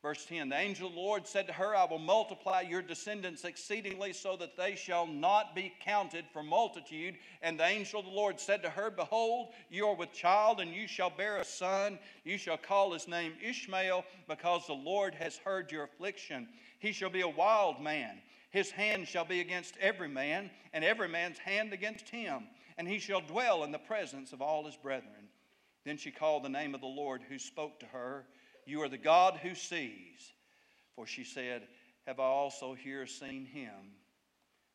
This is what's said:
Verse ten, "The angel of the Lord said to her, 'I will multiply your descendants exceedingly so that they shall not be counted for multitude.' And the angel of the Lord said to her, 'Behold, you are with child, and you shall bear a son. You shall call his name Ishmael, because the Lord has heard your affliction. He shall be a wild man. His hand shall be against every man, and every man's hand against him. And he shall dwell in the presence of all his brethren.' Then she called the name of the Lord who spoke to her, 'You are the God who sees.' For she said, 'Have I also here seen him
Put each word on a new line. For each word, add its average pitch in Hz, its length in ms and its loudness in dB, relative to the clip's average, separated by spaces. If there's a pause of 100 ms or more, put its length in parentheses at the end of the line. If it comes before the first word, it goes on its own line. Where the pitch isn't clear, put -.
Verse 147 240 -6
ten, 160 240 -4
"The 139 80 2
angel 185 320 0
of 170 60 -10
the 170 40 -6
Lord 196 260 -2
said 196 220 0
to 170 60 -6
her, 196 200 2
'I 185 120 8
will 160 120 -2
multiply 190 600 2
your 180 220 -2
descendants 180 640 -8
exceedingly 196 640 -6
so 190 240 -4
that 202 220 -8
they 190 180 0
shall 175 320 0
not 170 480 4
be 185 240 -4
counted 170 540 0
for 151 100 -8
multitude.' 175 760 0 (240)
And 165 160 -2
the 160 80 6
angel 208 360 2
of 185 40 -10
the 190 60 -12
Lord 196 260 2
said 196 260 2
to 170 60 0
her, 202 220 -2
'Behold, 226 640 0 (140)
you 202 180 2
are 202 80 4
with 170 160 -4
child, 208 480 6
and 170 160 -2
you 208 120 -4
shall 185 220 0
bear 202 280 -2
a 180 80 0
son. 196 540 0 (260)
You - 120 -2
shall 165 200 -2
call 196 340 4
his 165 160 -4
name 170 320 -4
Ishmael, 190 680 0 (220)
because 170 400 0
the 151 80 -2
Lord 175 400 0
has 156 220 -6
heard 190 340 -4
your 151 120 -4
affliction. 147 680 -8 (260)
He 208 120 -2
shall 190 180 -2
be 185 120 0
a 180 80 2
wild 170 520 4
man. 147 400 -4 (280)
His 190 220 0
hand 202 360 0
shall 175 160 0
be 175 160 0
against 175 380 -4
every 190 320 2
man, 151 420 -2 (220)
and 160 100 0
every 208 240 4
man's 170 320 -2
hand 208 320 -2
against 208 380 -6
him. 160 400 -6 (260)
And 170 140 -6
he 208 100 -2
shall 190 220 0
dwell 175 420 2
in 147 80 -4
the 151 80 -4
presence 139 540 -6
of 131 80 -10
all 151 240 0
his 147 100 -14
brethren.' 104 560 -8 (540)
Then 147 100 -4
she 147 160 -10
called 151 320 2
the 139 60 -4
name 139 260 -4
of 131 60 -10
the 135 60 -8
Lord 135 360 -6
who 135 160 -10
spoke - 400 -8
to - 80 -16
her, 131 400 -8 (380)
'You 151 160 -4
are 147 60 0
the 131 100 -6
God 165 400 8
who 180 180 -6
sees.' 104 800 -8 (640)
For 113 100 -14
she 123 200 -10
said, 123 420 -8 (380)
'Have 131 160 -4
I - 20 4
also 135 500 0
here 131 320 -8
seen 135 400 -10
him 101 560 -14 (720)